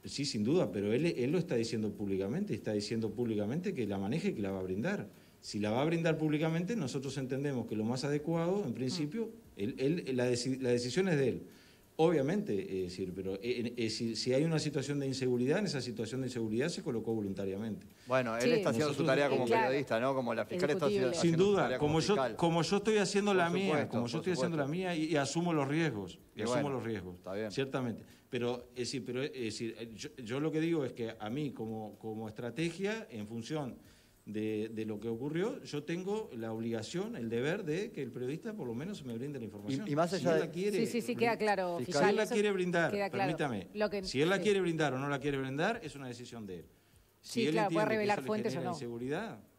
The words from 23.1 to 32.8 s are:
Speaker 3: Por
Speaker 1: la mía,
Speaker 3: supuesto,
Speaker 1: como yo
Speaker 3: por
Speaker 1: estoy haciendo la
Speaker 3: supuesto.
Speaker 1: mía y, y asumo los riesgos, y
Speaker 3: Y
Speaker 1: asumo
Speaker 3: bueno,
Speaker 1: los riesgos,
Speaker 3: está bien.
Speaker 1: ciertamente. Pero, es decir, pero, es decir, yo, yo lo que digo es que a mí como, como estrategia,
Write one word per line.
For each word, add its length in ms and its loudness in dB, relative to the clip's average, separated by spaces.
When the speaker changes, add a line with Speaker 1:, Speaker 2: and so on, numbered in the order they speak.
Speaker 3:
Por 60 6
Speaker 1:
la 120 4
mía, 160 2
Speaker 3:
supuesto, 240 2
Speaker 1:
como 180 0
yo 40 -4
Speaker 3:
por 80 0
Speaker 1:
estoy 140 0
haciendo 240 0
la 60 2
Speaker 3:
supuesto. 260 0
Speaker 1:
mía 60 0
y, 160 0
y 60 2
asumo 360 2
los 140 4
riesgos, 520 0
y 40 -10
Speaker 3:
Y 40 -2
Speaker 1:
asumo 180 2
Speaker 3:
bueno, 160 0
Speaker 1:
los 80 -4
riesgos, 320 -4
Speaker 3:
está 160 -8
bien. 180 -4
Speaker 1:
ciertamente. 520 -2
Pero, 420 -2
es 160 -12
decir, 180 -6
pero, 180 -4
es 100 -4
decir, 600 -6
yo, 160 -12
yo 160 -4
lo 140 2
que 80 2
digo 240 2
es 80 -6
que 260 -4
a 100 -6
mí 220 -2
como, 480 -8
como 300 -8
estrategia, 800 -6